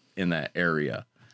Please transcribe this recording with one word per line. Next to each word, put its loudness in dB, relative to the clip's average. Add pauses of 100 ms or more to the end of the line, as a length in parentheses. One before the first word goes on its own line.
(140)
in 0
that 0
area. 0 (280)